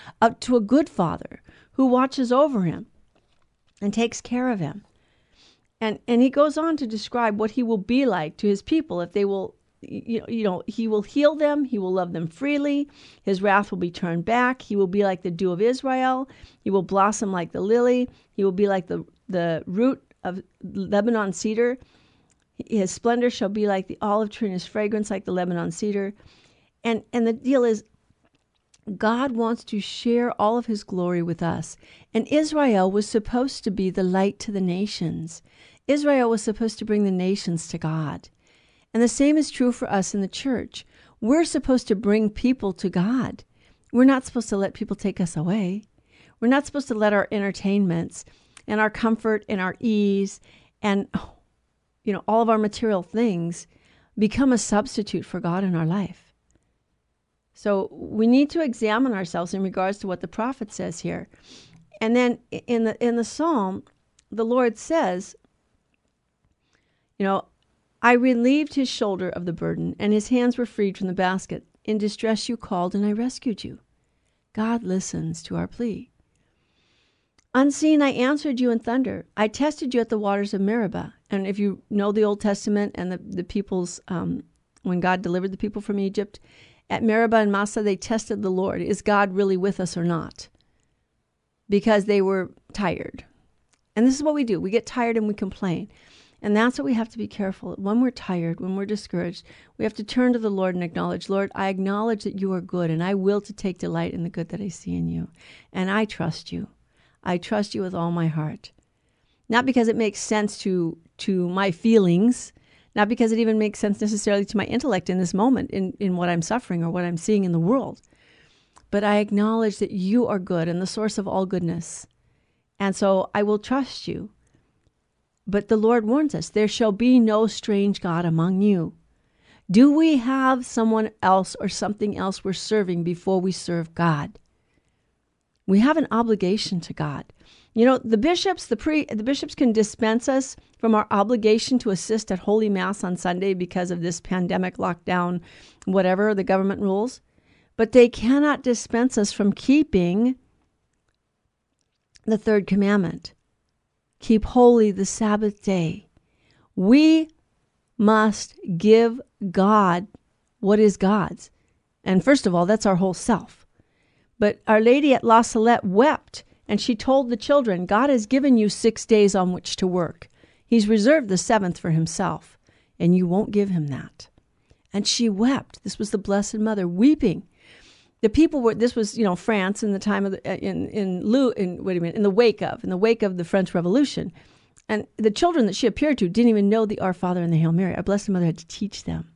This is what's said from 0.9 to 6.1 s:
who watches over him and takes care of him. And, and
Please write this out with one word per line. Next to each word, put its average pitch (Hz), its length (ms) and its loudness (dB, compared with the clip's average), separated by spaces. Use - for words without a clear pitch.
who 262 140 2
watches 254 460 0
over 269 300 2
him 175 240 -4
and 202 140 -4
takes 233 260 -2
care 247 300 -4
of 202 100 -2
him. 160 240 -8
And, 214 260 -4
and 240 140 4